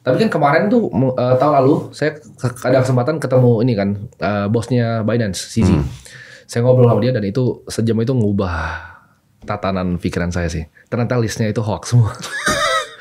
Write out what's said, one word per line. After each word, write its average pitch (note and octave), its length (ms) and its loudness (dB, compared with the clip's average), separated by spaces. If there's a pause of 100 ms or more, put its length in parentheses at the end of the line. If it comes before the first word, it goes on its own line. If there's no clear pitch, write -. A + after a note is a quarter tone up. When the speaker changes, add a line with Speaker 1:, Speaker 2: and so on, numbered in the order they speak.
Speaker 1:
Tapi - 180 0
kan A3 120 2
kemarin D#3 360 2
tuh, A3 220 2
mu-, B2+ 240 0
eh, B2+ 220 2
tahun D3 200 2
lalu C#3 180 4 (180)
saya D3+ 240 -4
ke-, - 480 -8
ada C3 160 2
kesempatan B2+ 380 0
ketemu B2+ 420 2
ini B2 140 2
kan, G2 160 0 (260)
eh, G2+ 320 -2
bosnya A#2 540 0
Binance, A2 460 -2
C A2+ 140 -2
Z. F#2 100 4
Speaker 2:
Hmm. D2+ 140 2 (580)
Speaker 1:
Saya - 180 -6
ngobrol B2 240 6
sama G#2+ 140 4
dia A#2+ 120 0
dan A#2 120 -2
itu G2+ 180 -2 (240)
sejam A2+ 320 -2
itu A#2 140 0
ngubah G2+ 420 0 (880)
tatanan F#2 560 -2
pikiran F2 320 -2
saya F2 180 -2
sih. D#2+ 140 -4 (240)
Ternyata A#2+ 320 -2
listnya A2+ 300 -2
itu G#2+ 120 -2
hoax G#2 320 -4
semua. A#2 260 4
<laughs> - 40 -16 (800)